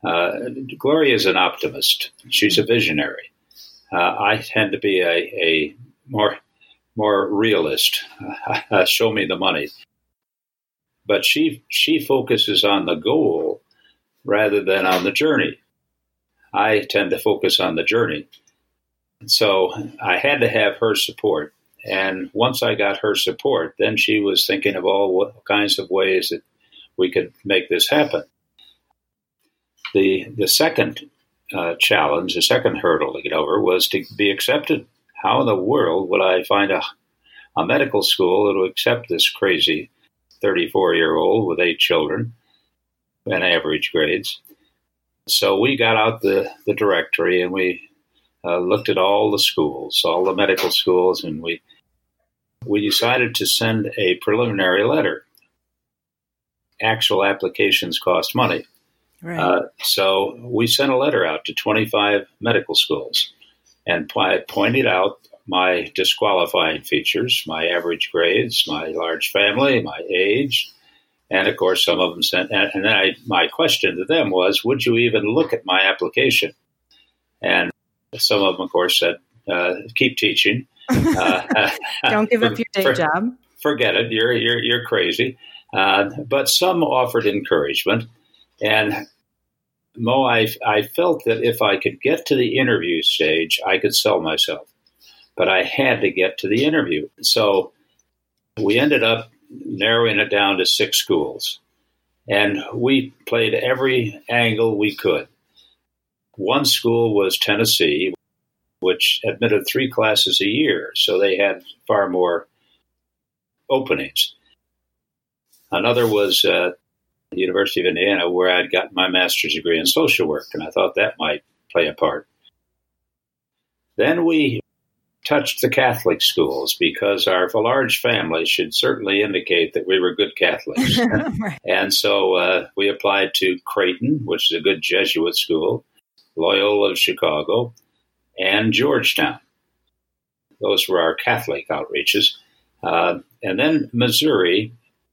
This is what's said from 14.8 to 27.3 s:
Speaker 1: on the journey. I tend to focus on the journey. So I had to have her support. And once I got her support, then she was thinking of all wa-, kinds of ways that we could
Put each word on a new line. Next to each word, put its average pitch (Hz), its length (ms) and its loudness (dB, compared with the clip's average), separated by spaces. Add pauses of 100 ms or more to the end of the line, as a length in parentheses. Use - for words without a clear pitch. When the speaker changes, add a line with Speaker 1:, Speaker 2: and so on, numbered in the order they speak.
Speaker 1:
on 92 180 2
the 101 80 0
journey. - 480 0 (960)
I 104 320 2
tend 98 220 0
to 110 80 0
focus 95 400 0
on 90 160 0
the 82 80 -2
journey. 85 460 -2 (1000)
So 95 460 2 (280)
I 92 180 0
had 139 240 0
to 117 60 4
have 107 280 0
her 110 180 0
support. 85 580 -2 (320)
And 95 480 -4
once 120 300 0
I 113 140 0
got 101 220 -2
her 104 180 -2
support, 92 600 -2
then 110 200 0
she 107 240 2
was 98 260 0
thinking 98 300 -2
of 90 80 -4
all 98 280 2
wa-, 95 200 0 (160)
kinds 104 320 0
of 87 100 -12
ways 95 380 0
that - 140 -8 (540)
we 92 140 0
could 90 220 -2 (120)